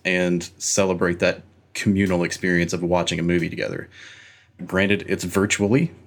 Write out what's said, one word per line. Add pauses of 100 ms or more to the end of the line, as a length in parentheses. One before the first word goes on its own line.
and (100)
celebrate
that (320)
communal
experience
of
watching
a
movie
together. (760)
Granted,
it's
virtually. (160)